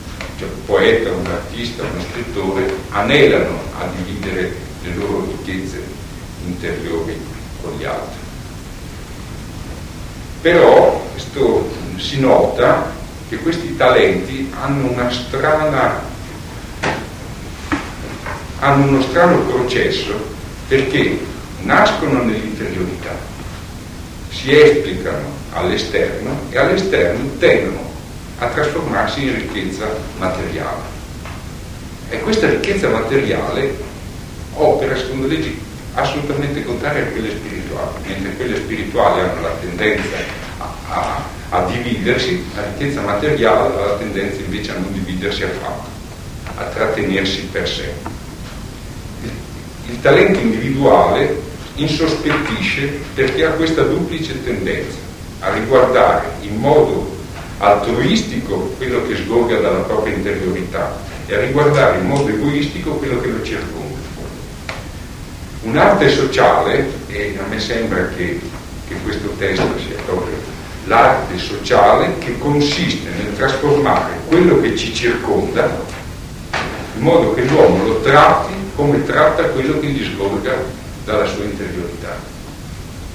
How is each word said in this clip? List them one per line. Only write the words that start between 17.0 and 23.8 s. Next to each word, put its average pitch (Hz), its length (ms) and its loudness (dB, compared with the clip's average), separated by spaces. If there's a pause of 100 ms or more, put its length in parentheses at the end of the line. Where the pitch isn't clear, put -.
hanno 139 260 4
uno 139 160 4
strano 170 380 6
processo, - 760 0 (540)
perché - 500 2 (460)
nascono 143 580 4
nell'interiorità, 98 920 -4 (1160)